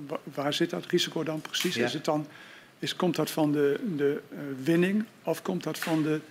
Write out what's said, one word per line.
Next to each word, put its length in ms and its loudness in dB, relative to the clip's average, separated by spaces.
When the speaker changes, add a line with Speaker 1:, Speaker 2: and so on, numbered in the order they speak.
Speaker 1:
wa-, 140 -6
waar 200 0
zit 160 2
dat 160 -6
risico 380 0
dan 160 -2
precies? 340 -2
Speaker 2:
Ja. 100 2
Speaker 1:
Is 80 0
het 120 -6
dan, 220 2
is, 180 -4
komt 200 2
dat 140 0
van 220 2
de, 280 4
de, 240 2
eh, 60 -12
winning 400 4
of 200 -2
komt 200 -2
dat 160 -4
van 240 0
de, 180 2